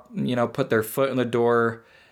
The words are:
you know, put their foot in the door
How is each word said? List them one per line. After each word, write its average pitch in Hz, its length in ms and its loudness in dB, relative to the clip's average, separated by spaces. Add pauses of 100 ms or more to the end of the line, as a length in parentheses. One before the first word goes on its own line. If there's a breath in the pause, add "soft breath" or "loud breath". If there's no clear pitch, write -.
(140)
you 131 220 -2
know, 117 120 0
put 131 200 -4
their 110 140 4
foot 135 280 -2
in 127 60 -4
the 127 80 0
door 117 600 0 (280 soft breath)